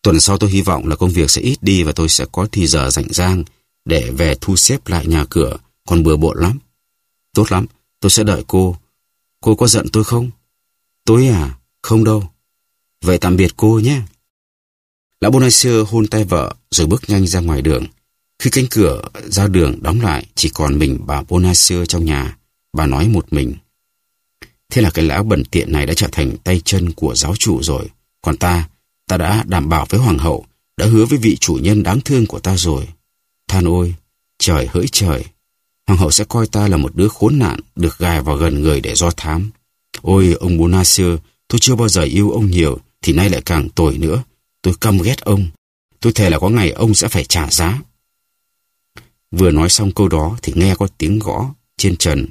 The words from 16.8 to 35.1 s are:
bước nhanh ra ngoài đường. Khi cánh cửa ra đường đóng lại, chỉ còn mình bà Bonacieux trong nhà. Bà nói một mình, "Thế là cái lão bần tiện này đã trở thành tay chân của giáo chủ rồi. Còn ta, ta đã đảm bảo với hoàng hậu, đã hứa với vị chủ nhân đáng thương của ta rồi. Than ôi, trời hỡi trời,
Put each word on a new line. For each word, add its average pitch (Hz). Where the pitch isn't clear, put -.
bước 104
nhanh 95
ra 87
ngoài 78
đường. 71
Khi 123
cánh 131
cửa 90
ra 98
đường 85
đóng 95
lại, 80
chỉ -
còn 73
mình 67
bà 71
Bonacieux 90
trong 85
nhà. 69
Bà 78
nói 71
một 92
mình, 71
"Thế 120
là 87
cái 82
lão 80
bần 87
tiện -
này 71
đã 82
trở 98
thành 67
tay 90
chân 87
của 69
giáo 82
chủ 69
rồi. 73
Còn 78
ta, 87
ta 92
đã 95
đảm 80
bảo 78
với 107
hoàng 98
hậu, 71
đã 98
hứa 110
với 139
vị 110
chủ -
nhân 95
đáng 104
thương 127
của -
ta 92
rồi. 82
Than 92
ôi, 87
trời 73
hỡi 87
trời, 78